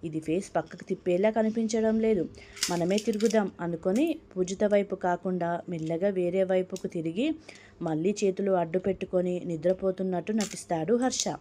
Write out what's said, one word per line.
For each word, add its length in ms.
ఇది 160
ఫేస్ 360
పక్కకు 280
తిప్పేలా 460
కనిపించడం 680
లేదు, 280
మనమే 260
తిరుగుదాం" 540
అనుకొని 580
పూజిత 280
వైపు 300
కాకుండా 760
మెల్లగా 400
వేరే 360
వైపుకు 420
తిరిగి 460
మళ్ళీ 320
చేతులు 280
అడ్డు 260
పెట్టుకొని 680
నిద్రపోతున్నట్టు 880
నటిస్తాడు 600
హర్ష. 300